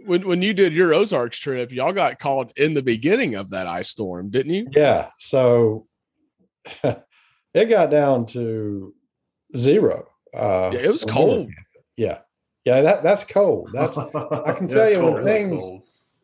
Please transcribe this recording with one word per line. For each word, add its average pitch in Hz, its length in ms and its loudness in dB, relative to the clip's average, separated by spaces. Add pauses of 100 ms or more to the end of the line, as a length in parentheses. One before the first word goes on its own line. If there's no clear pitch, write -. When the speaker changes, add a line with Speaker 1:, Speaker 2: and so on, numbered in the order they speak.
Speaker 1:
when, 185 200 0
when 180 160 0
you 208 120 0
did 180 200 2
your 170 200 4
Ozarks 156 460 0
trip, 127 340 -6
y'all 131 180 -2
got 165 280 -2
called 131 360 -2
in 156 180 0
the 143 80 0
beginning 131 540 0
of 98 140 -10
that 92 180 -6
ice 87 220 -6
storm, 92 400 -8
didn't 135 240 -2
you? 220 180 -4
Speaker 2:
Yeah. 131 380 2 (100)
So 120 680 2 (440)
<laughs> - 520 -20
it - 840 -4
got 180 200 4
down 139 380 2
to 107 640 -6 (640)
zero. 131 500 2 (260)
Uh, 92 400 0
Speaker 1:
Yeah, 120 60 -4
it 143 120 0
was 269 140 -2
Speaker 2:
when 110 100 -4
we 135 60 2
were 175 60 4
Speaker 1:
cold. 208 100 2 (100)
Speaker 2:
camping. - 80 -16 (420)
Yeah. 107 220 -4 (440)
Yeah, 127 180 4
that, 160 220 4
that's 202 220 2
cold. 147 480 0
That's, 151 240 -4
Speaker 3:
<laughs> - 0 -
Speaker 2:
I 151 560 -6
can 185 160 -6
tell 214 160 2
Speaker 3:
That's 214 60 4
Speaker 2:
you 185 120 2
when 160 100 2
Speaker 3:
cold. - 40 -2
Speaker 4:
Really 160 140 0
Speaker 2:
things 196 280 -2
Speaker 4:
cold. 92 220 -14 (420)